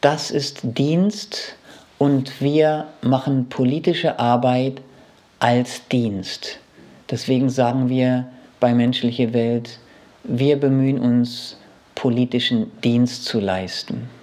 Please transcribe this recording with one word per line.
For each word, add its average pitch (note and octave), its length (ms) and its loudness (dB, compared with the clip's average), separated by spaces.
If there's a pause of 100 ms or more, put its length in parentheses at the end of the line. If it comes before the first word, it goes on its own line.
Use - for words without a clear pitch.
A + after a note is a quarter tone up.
das D3 300 0
ist C#3 320 -4
Dienst D3+ 920 -2 (440)
und C#3 420 0
wir D3+ 460 2 (160)
machen C3 480 0
politische D3+ 680 0
Arbeit B2+ 640 0 (580)
als B2 500 0
Dienst. A2 720 -4 (520)
Deswegen C3 400 0
sagen B2+ 400 2
wir B2+ 360 2 (320)
bei B2 140 4
Menschliche A#2+ 600 2
Welt, A#2 440 -2 (460)
wir C#3 340 2
bemühen C3+ 400 2
uns, A#2+ 600 0 (360)
politischen B2 840 0
Dienst A#2+ 460 0
zu A2+ 140 0
leisten. G2 680 -4 (140)